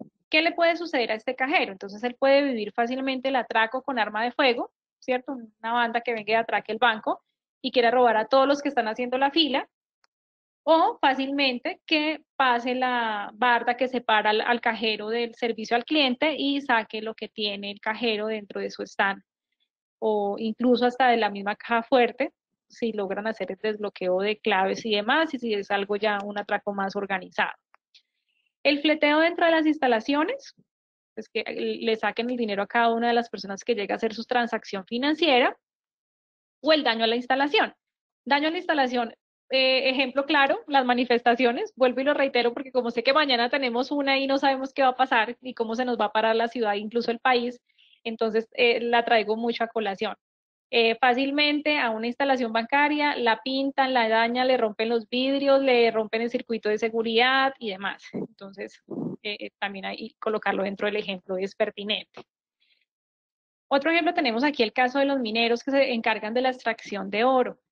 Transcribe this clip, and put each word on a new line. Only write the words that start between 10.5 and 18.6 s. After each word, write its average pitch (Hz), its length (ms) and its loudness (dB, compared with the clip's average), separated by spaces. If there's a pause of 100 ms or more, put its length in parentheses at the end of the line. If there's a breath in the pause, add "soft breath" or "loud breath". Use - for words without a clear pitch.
o 339 360 4
fácilmente 269 840 0
que 302 360 -2 (140)
pase 247 380 2
la 240 600 -2
barda 240 420 2
que 254 120 -2
separa 220 420 2
al, 220 120 2
al 240 180 0
cajero 214 480 -2
del 233 260 -4
servicio 226 420 -4
al 240 100 -2
cliente 294 520 0
y 277 220 -2
saque 226 400 -2
lo 220 140 -8
que 214 140 -12
tiene 202 420 -6
el 202 100 -14
cajero 214 460 -4
dentro 214 340 -6